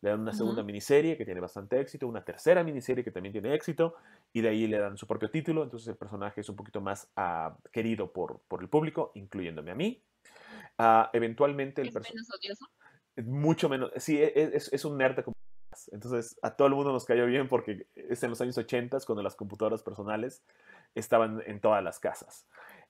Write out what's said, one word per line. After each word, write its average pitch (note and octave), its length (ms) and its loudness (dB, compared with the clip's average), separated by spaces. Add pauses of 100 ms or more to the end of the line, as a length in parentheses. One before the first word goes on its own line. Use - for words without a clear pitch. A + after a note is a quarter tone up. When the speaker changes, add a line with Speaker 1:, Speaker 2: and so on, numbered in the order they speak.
Speaker 1:
le G2+ 80 0
dan G#2+ 120 0
una A2 100 -4
Speaker 2:
Ujú. G#2 80 -4
Speaker 1:
segunda A2+ 240 0
miniserie C#3+ 520 2
que A#2 100 -6
tiene F2+ 140 -6
bastante G2+ 400 -2
éxito, C3+ 280 -6
una A2+ 180 -8
tercera F3 380 4
miniserie B2+ 400 -2
que A2+ 80 -8
también F#2 200 -8
tiene G#2+ 220 -2
éxito, E3 400 0 (400)
y A#2 80 0
de A2+ 80 4
ahí A2 160 2
le G#2+ 140 0
dan G2+ 180 -2
su - 80 -14
propio G#2 240 -2
título. D#3 320 0
Entonces A#2+ 280 -8
el A2 60 -6
personaje G2+ 460 -8
es G2+ 80 -10
un G#2 60 -8
poquito G#2 260 -10
más, G2 340 -4
ah, E2 400 -2 (160)
querido A2 400 -2
por, - 360 -6
por - 160 -8
el F#2 40 -10
público, D#3 460 0
incluyéndome E2+ 560 -8
a F2+ 60 -8
mí. G#3 260 -4 (800)
Ah, A2+ 340 8
eventualmente C#3 680 2
el B2+ 60 -4
Speaker 2:
¿Es A#2+ 40 -14
Speaker 1:
perso- A2+ 220 -8
Speaker 2:
menos A3+ 200 -12
odioso? G3+ 300 -10 (520)
Speaker 1:
Mucho D3 520 2
menos, C3 280 -2
sí, D3+ 220 0
e-, D3+ 160 4
e-, D3+ 200 4
es, - 180 -4
es C#3 120 -2
un D3 120 -4
nerd C3 260 2
como A#2 120 -8 (560)
entonces, A#2 500 -4
a A#2 140 -2
todo C#3 120 8
el C#3 80 6
mundo C#3 160 2
nos B2+ 140 0
cayó A#2+ 200 4
bien C3 220 2
porque G#2+ 380 0 (100)
es - 280 -6
en B2 60 2
los A#2 120 -4
años B2+ 160 -2
ochentas B2 480 -2
cuando G#2+ 180 -2
las G2 120 -4
computadoras G#2+ 480 -2
personales G#2+ 600 -6 (520)
estaban A2+ 500 4
en G#2 160 -10
todas G#2+ 200 6
las F2 160 -4
casas. - 480 -6 (440)